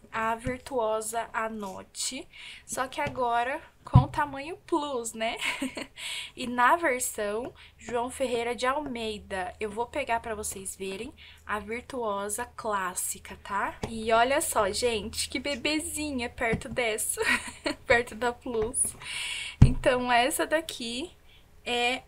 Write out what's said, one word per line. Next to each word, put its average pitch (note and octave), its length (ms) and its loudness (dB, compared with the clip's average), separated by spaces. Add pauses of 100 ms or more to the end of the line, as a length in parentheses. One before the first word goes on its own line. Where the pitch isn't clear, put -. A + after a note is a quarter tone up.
(120)
a A3+ 240 0
Virtuosa A3+ 960 0
Anote, A3 920 -4 (420)
só C4 200 -2
que C#4 140 -4
agora B3+ 580 2 (240)
com - 240 8
tamanho D4 480 -4 (100)
plus, C#4 460 -2
né? A3+ 260 -4 (220)
<laughs> C4+ 300 -6 (460)
E B3+ 100 -6
na B3 300 6
versão B3 760 0 (280)
João A#3+ 320 -2
Ferreira A#3+ 440 0
de B3 120 0
Almeida. A3 920 -4
Eu G#3+ 120 -4
vou A3+ 160 -2
pegar A#3+ 320 0
pra A#3 160 -6
vocês G3+ 400 -8
verem G3 360 -8 (340)
a G#3 120 -4
Virtuosa G#3+ 880 -4 (100)
clássica, F#3+ 880 -4
tá? A3 320 -2 (140)
E A3+ 240 0
olha B3 260 6
só, A3 320 2
gente, A3 580 0
que C#4+ 100 -2
bebezinha D4 880 -2
perto A3+ 400 -2
dessa, A3+ 500 0 (340)
<laughs> - 340 -6
perto A#3+ 260 4
da A#3+ 180 0
plus. A#3+ 480 -2 (840)
Então, B3 460 4
essa B3+ 340 4
daqui D#4 680 -4 (540)
é A#3+ 420 0